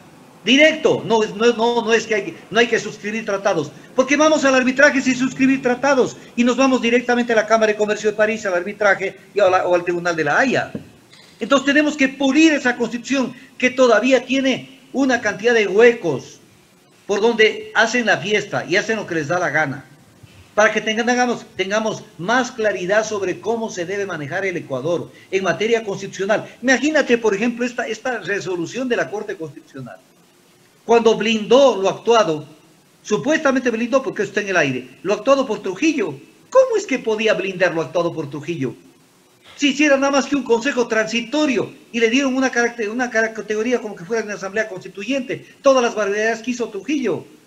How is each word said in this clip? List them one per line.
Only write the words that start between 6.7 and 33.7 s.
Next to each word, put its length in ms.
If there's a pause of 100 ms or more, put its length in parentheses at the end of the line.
directamente 520
a 40
la 100
Cámara 240
de 60
Comercio 340
de 60
París, 280
al 80
arbitraje 640 (160)
y 60
a 100
la, 160
o 80
al 120
Tribunal 300
de 100
la 120
Haya. 340 (680)
Entonces 260
tenemos 320
que 120
pulir 440
esa 220
constitución 580 (240)
que 140
todavía 540
tiene 560 (100)
una 300
cantidad 340
de 100
huecos 760 (680)
por 140
donde 520
hacen 320
la 120
fiesta 500
y 80
hacen 220
lo 100
que 80
les 140
da 100
la 100
gana, 360 (680)
para 160
que 100
tengamos, 640 (120)
tengamos 460 (140)
más 340
claridad 540
sobre 340
cómo 320
se 140
debe 200
manejar 400
el 120
Ecuador 520 (220)
en 120
materia 400
constitucional. 640 (160)
Imagínate, 560
por 160
ejemplo, 320
esta, 220
esta 320
resolución 680
de 100
la 120
Corte 260
Constitucional, 640 (880)
cuando 320
blindó 640
lo 80
actuado, 560 (560)
supuestamente 680